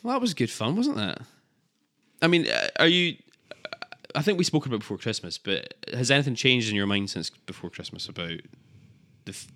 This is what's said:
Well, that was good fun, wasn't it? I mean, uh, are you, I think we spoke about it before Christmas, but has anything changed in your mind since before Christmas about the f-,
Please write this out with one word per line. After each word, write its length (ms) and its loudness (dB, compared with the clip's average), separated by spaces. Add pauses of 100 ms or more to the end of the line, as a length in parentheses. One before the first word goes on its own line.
Well, 140 -4
that 60 0
was 120 0
good 160 0
fun, 280 -2
wasn't 220 0
it? 200 -4 (1000)
I 60 4
mean, 200 4
uh, 220 0 (100)
are 80 8
you, 300 4 (1000)
I 60 0
think 160 2
we 80 4
spoke 200 2
about 120 -2
it 20 0
before 180 -8
Christmas, 400 -6
but 360 -4 (200)
has 160 0
anything 260 4
changed 340 4
in 60 0
your 120 2
mind 220 0
since 200 -6
before 400 -14
Christmas 380 -14
about 320 -8 (840)
the 60 -12
f-, 240 -14